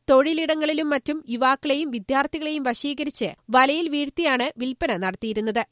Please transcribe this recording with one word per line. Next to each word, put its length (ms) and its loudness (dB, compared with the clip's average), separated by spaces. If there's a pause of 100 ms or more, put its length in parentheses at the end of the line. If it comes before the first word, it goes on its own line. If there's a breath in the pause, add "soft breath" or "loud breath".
തൊഴിലിടങ്ങളിലും 840 2
മറ്റും 360 -2
യുവാക്കളെയും 640 0
വിദ്യാർത്ഥികളെയും 720 -2
വശീകരിച്ച് 680 -4 (220)
വലയിൽ 380 4
വീഴ്ത്തിയാണ് 580 0 (100)
വിൽപ്പന 400 -4
നടത്തിയിരുന്നത്. 760 -2